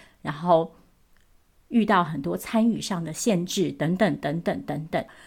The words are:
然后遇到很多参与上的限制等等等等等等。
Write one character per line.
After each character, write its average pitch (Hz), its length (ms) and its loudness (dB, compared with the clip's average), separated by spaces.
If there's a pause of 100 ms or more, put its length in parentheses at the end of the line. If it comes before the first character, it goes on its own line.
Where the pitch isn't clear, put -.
(220)
然 151 100 -8
后 165 420 2 (920)
遇 226 160 2
到 202 200 4
很 156 180 -6
多 175 140 -4
参 226 300 0
与 226 140 0
上 170 240 -4
的 160 80 -8
限 180 320 0
制 175 280 0
等 160 240 0
等 175 200 2
等 147 240 -4
等 - 220 -4
等 151 240 -6
等。 - 180 -4 (220)